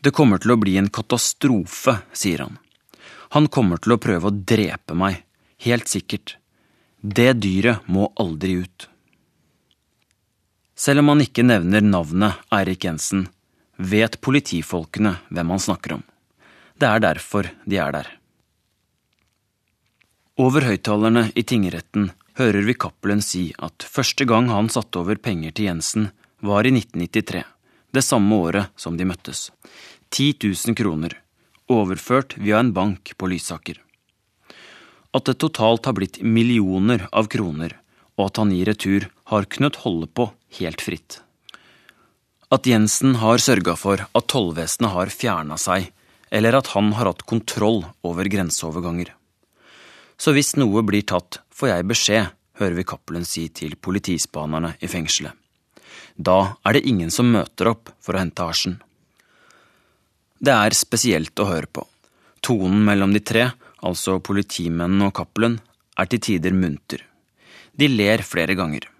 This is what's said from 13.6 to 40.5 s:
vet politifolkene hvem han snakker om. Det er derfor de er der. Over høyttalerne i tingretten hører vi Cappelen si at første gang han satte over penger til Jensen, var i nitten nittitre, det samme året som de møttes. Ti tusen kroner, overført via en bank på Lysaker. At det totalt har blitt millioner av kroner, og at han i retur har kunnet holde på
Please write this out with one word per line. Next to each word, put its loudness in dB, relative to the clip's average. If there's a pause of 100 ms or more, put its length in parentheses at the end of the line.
vet 0
politifolkene -2 (160)
hvem -2
han -2
snakker -6
om. -10 (800)
Det 4
er 4
derfor -2 (220)
de 0
er -2
der. -8 (2250)
Over 4
høyttalerne 2 (100)
i 0
tingretten -2 (300)
hører 2
vi 0
Cappelen -4
si -4 (100)
at -14
første -2
gang 4
han 0
satte -4
over -2
penger -6
til -2
Jensen, -4 (340)
var 2
i 4
nitten -2
nittitre, -4 (500)
det 2
samme 4
året 0
som -10
de -4
møttes. -8 (580)
Ti 0
tusen -2
kroner, -2 (560)
overført 0
via 0
en 2
bank -4
på -6
Lysaker. -8 (1400)
At 0
det 0
totalt 2
har -2
blitt -6
millioner 2
av 0
kroner, -6 (400)
og 2
at -2
han 4
i 0
retur 0 (240)
har 0
kunnet -2
holde -4
på -4 (240)